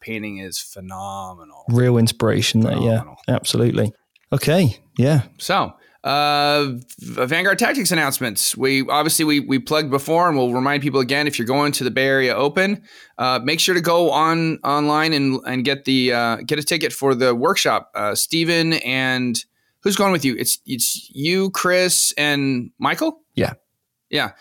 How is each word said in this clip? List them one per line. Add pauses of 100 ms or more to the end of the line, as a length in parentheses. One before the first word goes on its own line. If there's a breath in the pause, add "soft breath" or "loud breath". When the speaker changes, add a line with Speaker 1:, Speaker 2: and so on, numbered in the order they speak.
Speaker 1:
painting
is
phenomenal.
Speaker 2:
Real
inspiration
there,
yeah.
Speaker 1:
Phenomenal. (100)
Speaker 2:
Absolutely. (380)
Okay, (220)
yeah. (160)
Speaker 1:
So, (300 soft breath)
uh, (260)
V-,
Vanguard
Tactics
announcements.
We,
obviously,
we,
we
plugged
before,
and
we'll
remind
people
again,
if
you're
going
to
the
Bay
Area
Open, (340 loud breath)
uh,
make
sure
to
go
on,
online
and,
and
get
the,
uh, (100)
get
a
ticket
for
the
workshop.
Uh,
Steven
and (340)
who's
going
with
you?
It's,
it's
you,
Chris,
and
Michael? (140)
Speaker 2:
Yeah. (560)
Speaker 1:
Yeah.